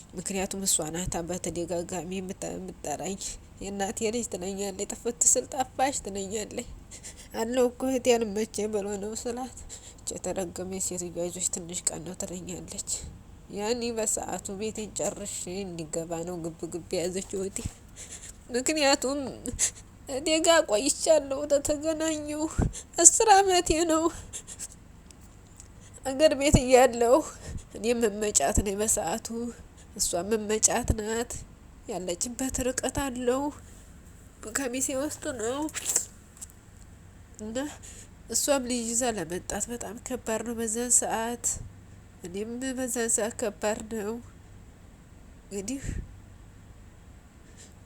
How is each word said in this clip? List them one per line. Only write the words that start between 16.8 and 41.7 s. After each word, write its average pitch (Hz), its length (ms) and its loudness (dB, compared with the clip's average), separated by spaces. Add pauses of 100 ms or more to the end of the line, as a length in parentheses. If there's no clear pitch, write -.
የያዘችው 185 480 -2
እህቴ። 196 200 -4 (880)
ምክንያቱም 277 720 4 (880)
እኔ 277 180 -2 (120)
ጋ 330 260 8
ቆይቻለሁ፣ 277 840 4
ተተገናኘሁ 302 920 2 (560)
አስር 415 340 8
አመቴ 381 380 6 (160)
ነው። 320 180 2 (2000)
አገር 269 300 8
ቤት 277 220 6
እያለሁ 247 580 8 (580)
እኔ 196 120 -6 (100)
መመጫት 208 640 2
ነኝ 196 180 2
በሰዓቱ፣ 220 500 0 (680)
እሷ - 160 0 (140)
መመጫት 214 680 2
ናት። 226 380 -2 (560)
ያለችበት 214 760 -4
ርቀት 254 360 -2
አለው፣ 254 440 -2 (1120)
ከሚሴ 262 440 -2
ውስጥ 294 280 -4 (120)
ነው። 240 240 -2 (1800)
እና 220 200 -6 (720)
እሷም 277 360 2
ልጅ 240 180 0
ይዛ 233 280 0
ለመጣት 185 560 -4
በጣም 226 360 -8
ከባድ 220 400 -2
ነው 233 120 -4
በዛን 233 380 -2
ሰዓት፣ 226 520 2 (800)